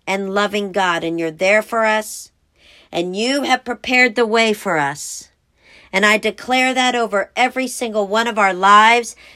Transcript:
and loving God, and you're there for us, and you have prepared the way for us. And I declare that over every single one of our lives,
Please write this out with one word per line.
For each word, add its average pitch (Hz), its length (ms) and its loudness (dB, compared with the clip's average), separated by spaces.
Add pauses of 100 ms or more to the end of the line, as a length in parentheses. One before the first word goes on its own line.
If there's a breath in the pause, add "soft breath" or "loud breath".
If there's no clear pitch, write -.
and 190 260 -4
loving 202 380 -2
God, 180 320 -2
and 165 160 -4
you're 165 140 -4
there 190 300 2
for 220 220 -4
us, 214 460 -4 (640 soft breath)
and 180 240 -4
you 262 260 -2
have 254 220 -2
prepared 254 500 0
the 240 100 2
way 220 280 2
for 185 260 -2
us. - 520 -6 (640 soft breath)
And 196 140 2
I 214 100 4
declare 254 560 -2
that 254 220 0
over 202 400 -2
every 254 320 0
single 220 400 -4
one 226 220 0
of 220 100 -4
our 196 160 2
lives, 214 640 6 (200 loud breath)